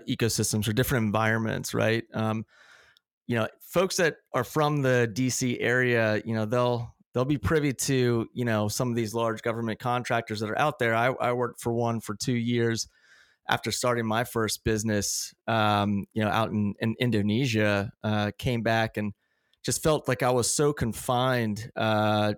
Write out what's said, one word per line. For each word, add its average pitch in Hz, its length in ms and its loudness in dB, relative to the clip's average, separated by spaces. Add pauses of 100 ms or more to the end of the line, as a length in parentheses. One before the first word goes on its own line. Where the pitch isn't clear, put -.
ecosystems 113 600 0
or 110 40 2
different 123 320 2
environments, 110 720 0
right? 113 300 2 (100)
Um, 110 320 -2 (800)
you 120 80 -2
know, 110 140 0 (120)
folks 180 360 0
that 160 220 2 (140)
are 127 120 0
from 147 380 0
the 123 300 4
D 127 180 0
C 123 280 -2
area, 117 640 2
you 120 80 -4
know, 110 120 0
they'll, 120 500 0 (180)
they'll 123 120 0
be 143 140 0
privy 147 340 0
to, 123 600 0
you 120 120 -4
know, 107 240 0
some 123 220 -2
of 117 40 -2
these 113 180 -2
large 113 300 -2
government 113 380 -4
contractors 120 600 -2
that 107 100 -4
are - 80 -4
out 147 200 0
there. 117 160 2
I, 117 140 2
I 123 240 -2
worked 123 280 -4
for 117 120 -2
one 117 280 0
for 107 140 -8
two 123 220 -2
years 117 500 0 (600)
after 113 240 -2
starting 120 340 0
my 110 160 0
first 113 400 -2
business, 107 720 -2 (140)
um, 104 640 2
you 110 100 -2
know, 104 80 2
out 110 200 0
in, 104 280 -2
in 113 220 -2
Indonesia, 107 880 2 (140)
uh, 104 340 0
came 120 240 -2
back 113 340 0
and 104 160 -4 (520)
just - 180 -4
felt 151 240 0
like 127 160 -2
I 127 80 4
was 123 200 2
so 147 240 2
confined, 120 1000 -2
uh, 107 640 2